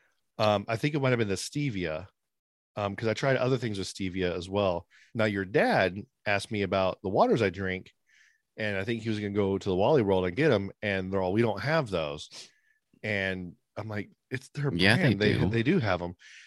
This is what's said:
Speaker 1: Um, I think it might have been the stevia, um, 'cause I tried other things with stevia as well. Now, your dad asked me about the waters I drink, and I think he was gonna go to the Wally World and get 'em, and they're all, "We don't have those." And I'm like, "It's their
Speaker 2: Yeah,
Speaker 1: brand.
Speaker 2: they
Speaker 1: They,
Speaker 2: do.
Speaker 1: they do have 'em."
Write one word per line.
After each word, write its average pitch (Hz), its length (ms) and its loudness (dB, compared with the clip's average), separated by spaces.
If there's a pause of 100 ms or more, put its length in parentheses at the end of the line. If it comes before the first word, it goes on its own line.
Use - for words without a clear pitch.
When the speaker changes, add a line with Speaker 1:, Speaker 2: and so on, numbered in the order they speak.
(380)
Speaker 1:
Um, 104 300 2
I 113 80 -2
think 151 180 -2
it 147 60 0
might 131 100 2
have 120 80 2
been 110 100 0
the 95 80 0
stevia, 92 720 -4 (680)
um, 101 200 -4
'cause 113 120 -2
I 104 60 2
tried 135 220 2
other 127 220 2
things 107 200 -4
with 92 100 -6
stevia 90 480 -2
as 90 140 -8
well. 95 360 0 (280)
Now, 110 120 2
your 98 180 0
dad 107 560 2 (260)
asked 101 240 0
me 104 120 -2
about 95 400 0
the 98 80 -4
waters 160 320 2
I 95 80 4
drink, 92 420 -8 (640)
and 104 200 -4
I 95 80 -4
think 117 180 -4
he 113 80 -4
was 107 100 -2
gonna 104 140 -4
go 98 240 2
to 101 100 -4
the 90 80 2
Wally 120 260 4
World 95 240 2
and 90 100 -2
get 147 160 4
'em, 98 200 0 (100)
and 95 300 -2
they're 98 100 0
all, 92 100 0
"We 110 100 4
don't 101 200 0
have 143 280 -2
those." 76 380 -4 (760)
And 95 540 -4 (200)
I'm 107 120 -10
like, 104 220 -8 (200)
"It's - 200 -10
their 143 200 -4
Speaker 2:
Yeah, 190 260 4
Speaker 1:
brand. 143 180 4
Speaker 2:
they - 60 -
Speaker 1:
They, 104 120 4
Speaker 2:
do. 104 180 2
Speaker 1:
they 117 120 2
do 165 160 2
have 92 240 0
'em." 87 140 -8 (300)